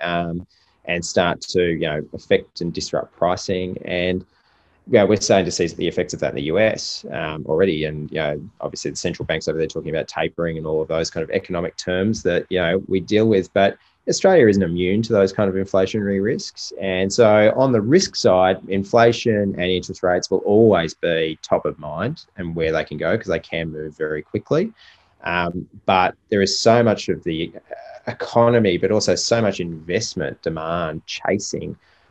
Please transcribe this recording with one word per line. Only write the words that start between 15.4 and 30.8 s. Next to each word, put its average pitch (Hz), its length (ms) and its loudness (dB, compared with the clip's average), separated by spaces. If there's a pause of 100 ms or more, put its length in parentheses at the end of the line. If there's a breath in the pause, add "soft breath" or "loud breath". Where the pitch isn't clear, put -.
of 95 80 -2
inflationary 98 640 0
risks. - 560 -6
And 95 320 0
so 107 460 6
on 131 160 4
the 110 80 4
risk 147 360 2
side, 92 420 4 (100)
inflation 104 880 2
and 87 120 -2
interest 92 320 -4
rates 90 280 0
will 95 100 0
always 98 520 4
be 82 480 -2
top - 240 -2
of 76 140 -4
mind 80 480 -8 (100)
and 87 180 -8
where 80 160 0
they 80 140 -2
can 78 140 -10
go, 85 180 0
'cause 110 120 -8
they 85 100 -2
can 82 340 -6
move 76 240 -12
very 76 240 -4
quickly. 165 520 -4 (520 soft breath)
Um, 87 420 -2 (200)
but 92 280 4 (140)
there 101 140 2
is - 160 0
so 117 240 6
much 107 260 0
of 82 160 -6
the 82 280 -4 (540)
economy, 117 680 2
but 92 140 0
also 101 240 2
so 117 260 0
much 101 180 0
investment 85 840 -6
demand 80 640 -6